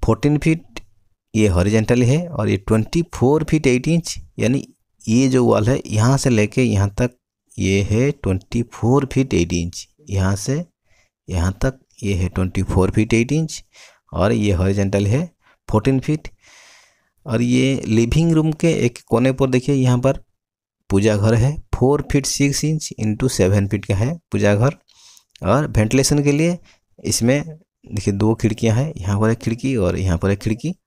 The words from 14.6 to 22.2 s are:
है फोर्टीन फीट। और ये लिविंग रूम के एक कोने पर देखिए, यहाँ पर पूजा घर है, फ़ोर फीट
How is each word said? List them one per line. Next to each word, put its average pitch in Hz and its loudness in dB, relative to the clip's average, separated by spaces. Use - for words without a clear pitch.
है 135 0
फोर्टीन 131 0
फीट। 151 -4
और 113 -2
ये 127 0
लिविंग 127 2
रूम 156 2
के 160 0
एक 120 -2
कोने 123 2
पर 131 0
देखिए, 127 0
यहाँ 127 2
पर 135 -2
पूजा 104 2
घर 107 2
है, 127 2
फ़ोर 139 2
फीट 139 0